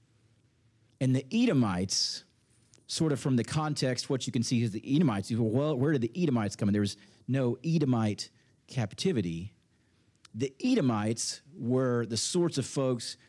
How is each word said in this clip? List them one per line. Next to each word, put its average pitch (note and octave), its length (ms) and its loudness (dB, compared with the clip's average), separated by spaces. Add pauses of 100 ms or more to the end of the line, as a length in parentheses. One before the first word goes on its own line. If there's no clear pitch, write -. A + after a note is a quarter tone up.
(1000)
And C3 140 2
the C3 160 0
Edomites, B2 920 0 (600)
sort D#3+ 260 0
of C3 80 -2
from C3+ 160 2
the A2+ 80 2
context, D3 640 -2
what C3+ 180 -2
you B2 60 -4
can A#2+ 100 0
see A#2 200 0
is A2+ 100 0
the A2 240 -2
Edomites. A2+ 340 2
You A2+ 60 0
go, A#2 80 0
"Well, C3+ 320 0
where C#3 160 2
did C3+ 80 2
the A2+ 100 -2 (100)
Edomites A#2 360 0
come G#2 120 0
in?" G2 40 4
There G#2 80 2
was G2 160 -2 (320)
no B2+ 340 0
Edomite B2+ 680 0 (360)
captivity. G#2 840 -2 (840)
The B2+ 180 -4 (120)
Edomites A#2+ 800 0 (120)
were B2 520 0
the A2+ 100 -4
sorts E3+ 400 0
of C#3 100 -2
folks B2+ 520 -4 (100)